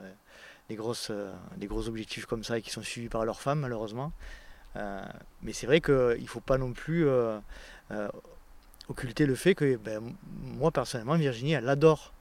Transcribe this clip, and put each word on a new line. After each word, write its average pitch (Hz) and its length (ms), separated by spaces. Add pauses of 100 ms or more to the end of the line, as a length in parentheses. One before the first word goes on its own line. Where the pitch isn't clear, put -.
(680)
des 110 80
grosses, 110 340
euh, 101 220 (240)
des 98 100
gros 110 220
objectifs 110 380
comme 113 180
ça 117 140
et 110 40
qui - 80
sont 110 120
suivis 117 260
par 113 160
leurs 110 160
femmes, 147 200
malheureusement. 120 520 (640)
Euh, 98 260 (400)
mais 113 100
c'est - 140
vrai 151 140
qu'il 123 480
faut 117 120
pas 135 180
non 127 140
plus, 160 340
euh, 120 320 (520)
euh, 104 180 (800)
occulter 127 380
le 135 80
fait 180 200
que, 139 220
ben, 110 300
m-, 120 80 (420)
moi, 143 140
personnellement, 127 460
Virginie, 139 360
elle 123 160
adore 147 520